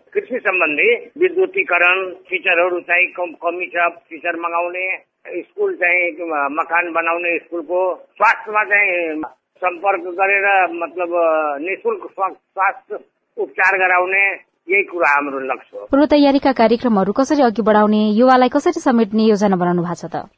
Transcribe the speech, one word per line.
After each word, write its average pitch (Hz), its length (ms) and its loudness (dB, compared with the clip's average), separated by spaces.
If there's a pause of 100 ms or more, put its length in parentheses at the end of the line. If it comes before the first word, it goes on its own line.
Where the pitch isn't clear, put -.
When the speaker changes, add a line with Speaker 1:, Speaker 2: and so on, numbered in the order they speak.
(140)
Speaker 1:
कृषि 208 260 -4
सम्बन्धी 180 760 0
विद्युतीकरण, 180 960 0
फिचरहरू 180 680 -2
चाहिँ 175 260 0
कम, 180 260 -6
कमी 175 340 -6
छ, 160 100 -12 (340)
फिचर 165 260 -6
मगाउने, 175 640 -4 (440)
स्कुल 196 340 -4
चाहिँ 175 360 0 (440)
मकान 165 360 -2
बनाउने 170 460 -2
स्कुलको, 170 580 -4
स्वास्थ्यमा 214 680 0
चाहिँ 180 580 0 (340)
सम्पर्क 180 460 -2
गरेर 196 720 2
मतलब 170 360 -6 (520)
निशुल्क 190 400 -6 (100)
स्वा-, 190 220 -4
स्वास्थ्य 190 680 -4 (380)
उपचार 190 400 0
गराउने, 190 560 2 (360)
यही 196 140 2
कुरा 170 260 0
हाम्रो 143 300 0
लक्ष्य 131 380 -8
हो। 101 80 -14
Speaker 2:
पूर्व 285 200 2
तयारीका 285 460 4
कार्यक्रमहरू 220 640 2
कसरी 285 300 0
अघि 233 180 2
बढाउने, 214 480 4
युवालाई 254 400 4
कसरी 320 320 0
समेट्ने 220 420 2
योजना 208 320 4
बनाउनु 175 260 0
भएको 170 140 -4
छ 170 100 -12
त? 165 100 -10 (220)